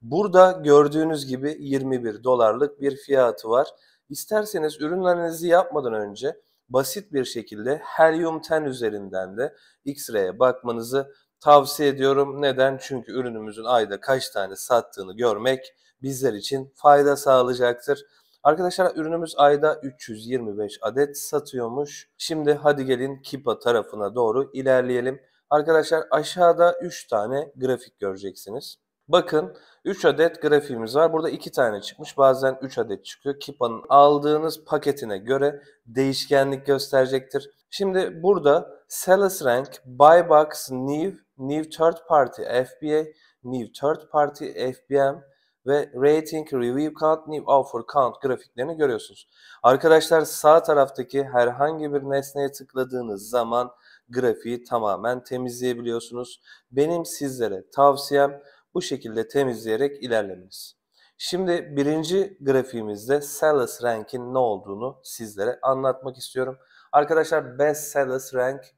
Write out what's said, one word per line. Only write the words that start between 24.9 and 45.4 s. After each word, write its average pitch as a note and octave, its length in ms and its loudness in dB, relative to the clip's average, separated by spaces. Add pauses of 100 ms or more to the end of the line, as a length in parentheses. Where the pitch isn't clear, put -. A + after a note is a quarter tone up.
Arkadaşlar D#3 600 2
aşağıda E3+ 720 4
üç - 260 -12
tane B2 480 -4
grafik B2+ 440 -6
göreceksiniz. G2 800 -10 (280)
Bakın E3+ 500 0 (280)
üç F#3+ 200 -4
adet D#3+ 360 2
grafiğimiz C3+ 540 0
var. D#3+ 180 4
Burada D#3+ 160 -2
iki E3 220 -10
tane A2 300 0
çıkmış. - 360 -14
Bazen C3 440 4
üç C3 160 -10
adet G2 280 -6
çıkıyor. C#3 340 -10
Kipa'nın A#2 500 -6
aldığınız D3 760 4
paketine C#3 520 -2
göre C#3 440 -2 (240)
değişkenlik C3+ 800 0
gösterecektir. C3+ 840 0 (200)
Şimdi F#3 540 -4
burada E3+ 460 4 (180)
Sales F#3 580 2
Rank, B2+ 220 2 (180)
Buy D3+ 440 8
Box, D3+ 420 2
New, D3 480 -4 (180)
New D3 320 -6
Third E3 380 0
Party C3+ 360 2
F B2 260 -2 (120)
B D3+ 180 -2
A, D#3 40 -4 (400)
New B2 280 -8 (100)
Third D#3 280 -4
Party D3 360 -2
F B2+ 300 -6 (140)
B C3+ 60 -2
M C#3 280 0 (440)